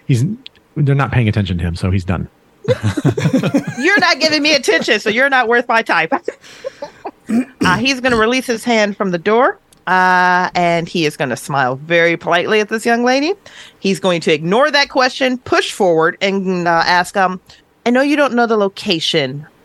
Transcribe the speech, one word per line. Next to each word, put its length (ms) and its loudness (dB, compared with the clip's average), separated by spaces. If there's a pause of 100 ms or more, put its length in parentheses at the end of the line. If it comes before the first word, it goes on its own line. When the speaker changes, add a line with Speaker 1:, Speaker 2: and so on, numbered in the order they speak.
Speaker 1:
he's, 160 2 (520)
they're 200 2
not 160 0
paying 160 2
attention 320 0
to 40 -2
him, 120 -2
so 160 -2
he's 140 0
done. 220 -4 (400)
<laughs> 0 - (1120)
Speaker 2:
You're 200 2
not 200 0
giving 240 0
me 100 2
attention, 460 0
so 100 -4
you're 200 2
not 180 2
worth 200 0
my 140 2
time. 320 -2
<laughs> 60 -2 (1400)
Uh, 140 2
he's 240 -2
gonna 160 2
release 300 0
his 160 -4
hand 340 0
from 140 -2
the 80 0
door. 400 2 (300)
Uh, 640 4
and 340 0
he 200 -2
is 100 -4
gonna 180 -4
smile 420 -2
very 380 2
politely 440 -2
at 100 -2
this 160 -6
young 180 0
lady. 300 0 (460)
He's 200 -2
going 220 0
to 100 0
ignore 380 0
that 200 0
question, 500 -2
push 320 -2
forward, 500 0
and, 460 -2
uh, 180 2
ask, 320 0
um, 220 0 (480)
"I 20 4
know 120 4
you 140 2
don't 200 2
know 100 2
the 100 0
location 920 -2 (180)